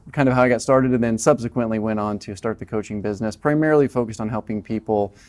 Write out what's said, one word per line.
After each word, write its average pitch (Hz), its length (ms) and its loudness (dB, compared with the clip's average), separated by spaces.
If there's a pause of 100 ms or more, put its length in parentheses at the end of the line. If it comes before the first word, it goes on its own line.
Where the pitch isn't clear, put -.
(120)
kind 139 160 2
of 127 60 4
how 127 80 4
I 127 60 4
got 120 140 2
started, 131 300 2
and 123 100 2
then 117 160 0
subsequently 113 600 0
went 107 200 -2
on 104 220 -4
to 101 160 -12
start 110 220 -4
the 101 80 -12
coaching 107 360 -6
business, 104 340 -4
primarily 151 520 2
focused 117 320 -4
on 110 80 -4
helping 107 340 -4
people, 107 520 -2 (140)